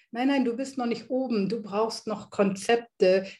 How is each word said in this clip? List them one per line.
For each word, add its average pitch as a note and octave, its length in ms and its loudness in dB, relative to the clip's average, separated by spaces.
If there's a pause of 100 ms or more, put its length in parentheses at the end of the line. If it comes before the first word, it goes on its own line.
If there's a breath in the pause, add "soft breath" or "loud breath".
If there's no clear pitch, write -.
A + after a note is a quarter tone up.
(120)
Nein, B3 180 0
nein, C4+ 160 2
du A3+ 100 -2
bist C4 220 -8
noch A#3+ 80 -2
nicht - 240 -4
oben. A#3 400 0
Du A3 120 -4
brauchst G#3+ 460 -2
noch G#3 220 -8
Konzepte, F#3+ 960 2 (140 loud breath)